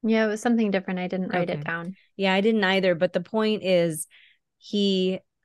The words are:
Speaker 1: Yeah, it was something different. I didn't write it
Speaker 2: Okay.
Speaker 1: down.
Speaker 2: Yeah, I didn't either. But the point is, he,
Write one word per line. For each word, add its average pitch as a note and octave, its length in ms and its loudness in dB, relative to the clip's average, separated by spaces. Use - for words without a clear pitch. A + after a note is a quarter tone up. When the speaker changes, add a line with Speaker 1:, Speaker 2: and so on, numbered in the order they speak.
Speaker 1:
Yeah, A3 220 2
it A3 40 0
was G#3+ 120 -4
something A3+ 300 2
different. F#3+ 300 -2
I F3+ 80 -4
didn't F#3 220 -4
write F3 200 -2
it F3+ 40 -2
Speaker 2:
Okay. D3 80 -8
Speaker 1:
down. E3+ 340 -8
Speaker 2:
Yeah, F#3+ 160 0
I G3 100 2
didn't A3 200 2
either. F#3+ 320 2
But F3+ 180 0
the F3+ 100 -2
point G#3+ 420 -2
is, E3+ 420 0
he, F#3+ 600 0